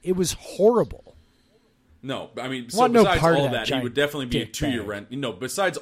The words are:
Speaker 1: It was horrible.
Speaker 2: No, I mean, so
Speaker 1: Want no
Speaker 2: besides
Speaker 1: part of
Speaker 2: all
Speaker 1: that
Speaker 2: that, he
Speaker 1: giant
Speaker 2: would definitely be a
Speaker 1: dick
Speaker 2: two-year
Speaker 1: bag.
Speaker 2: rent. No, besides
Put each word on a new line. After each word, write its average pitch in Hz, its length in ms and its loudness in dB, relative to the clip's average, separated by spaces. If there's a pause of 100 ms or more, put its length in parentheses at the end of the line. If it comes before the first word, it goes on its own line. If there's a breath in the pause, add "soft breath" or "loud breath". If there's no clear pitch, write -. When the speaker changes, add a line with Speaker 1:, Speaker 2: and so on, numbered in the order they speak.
Speaker 1:
It 180 140 -2
was 180 160 0
horrible. - 840 0 (880)
Speaker 2:
No, 117 340 -8
I 123 120 -8
mean, 127 200 -8
so 185 120 -4
Speaker 1:
Want 247 140 4
no 226 100 8
Speaker 2:
besides 180 160 4
Speaker 1:
part 165 140 6
of 147 80 4
Speaker 2:
all - 20 2
Speaker 1:
that 131 80 0
Speaker 2:
that, 120 140 -2
he - 40 -4
Speaker 1:
giant 127 140 0
Speaker 2:
would 123 100 -6
definitely 143 320 0
be 120 120 -2
a 110 80 -2
Speaker 1:
dick - 80 -16
Speaker 2:
two-year 139 260 -2
Speaker 1:
bag. 101 80 -8
Speaker 2:
rent. 101 240 -10
No, 131 200 -6
besides 175 500 -4